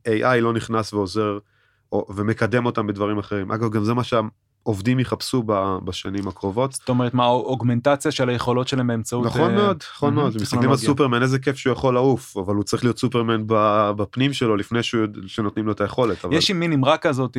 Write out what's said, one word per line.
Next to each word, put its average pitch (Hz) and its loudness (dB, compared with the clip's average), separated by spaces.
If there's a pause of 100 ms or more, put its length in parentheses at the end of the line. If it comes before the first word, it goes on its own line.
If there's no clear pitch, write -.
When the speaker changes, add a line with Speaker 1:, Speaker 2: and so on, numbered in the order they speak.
Speaker 1:
איי 110 2
איי 127 4
לא 117 2
נכנס 113 -2
ועוזר, 104 -2 (540)
או, - -2 (100)
ומקדם 110 0
אותם 113 -2
בדברים 104 -2
אחרים. 101 -6
אגב, 110 -2
גם 104 -2
זה 113 0
מה 123 0
שהעובדים 113 -2
יחפשו 123 -2
ב-, 98 2
בשנים 98 -6
הקרובות. 101 -2
Speaker 2:
זאת - -8
אומרת, 123 0
מה, 123 4
אוגמנטציה 123 2
של 131 0
היכולות 123 0
שלהם 131 0
באמצעות, 120 -2
Speaker 1:
נכון 143 2
Speaker 2:
אה, 190 2
Speaker 1:
מאוד, 202 2 (140)
נכון 147 0
Speaker 2:
מהמם, 147 2
Speaker 1:
מאוד. 120 0
מסתכלים - -2 (180)
על 135 6
Speaker 2:
טכנולוגיה. 110 -4
Speaker 1:
סופרמן, 135 2
איזה 131 2
כיף 135 -2
שהוא 131 0
יכול 123 2
לעוף, 127 2
אבל 98 -2
הוא 101 0
צריך - -2
להיות 113 2
סופרמן 117 0
ב-, 107 4
בפנים 123 -2
שלו, 117 0
לפני 117 -2
שהוא, 113 0 (200)
שנותנים 107 -4
לו 107 0
את 101 -4
היכולת, 104 0
אבל 92 -4
Speaker 2:
יש 165 0
עם 180 -2
מי 170 0
נמרק 147 2
כזאת, 131 -2